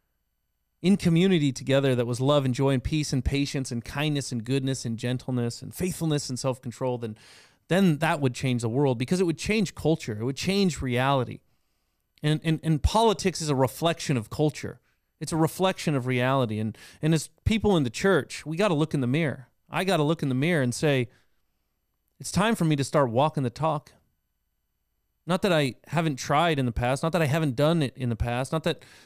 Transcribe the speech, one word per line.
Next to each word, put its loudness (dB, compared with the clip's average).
in 4
community 4
together 2
that 0
was -4
love 4
and 0
joy 0
and 0
peace -2
and 0
patience -4
and -6
kindness -4
and -4
goodness -2
and -4
gentleness -4
and -14
faithfulness -2
and -6
self-control, -4
then, -10
then 4
that -2
would 0
change -2
the -2
world 2
because 0
it 2
would -2
change -2
culture. -2
It -6
would -4
change 0
reality. 0
And, 0
and, 0
and 0
politics 2
is -2
a 2
reflection 0
of -6
culture. -4
It's -10
a -2
reflection 0
of -2
reality. 0
And, -4
and 2
as 0
people 2
in 2
the -2
church, 0
we -8
gotta 2
look 0
in 0
the 0
mirror. -2
I -2
gotta 2
look 0
in 0
the 0
mirror 2
and 0
say, 0
"It's -12
time 2
for 0
me 2
to 0
start 2
walking 2
the 0
talk." -4
Not -2
that 4
I 2
haven't 0
tried 2
in 2
the 0
past, 0
not -2
that 2
I 2
haven't 0
done 2
it -2
in -4
the -2
past, -2
not -2
that, -4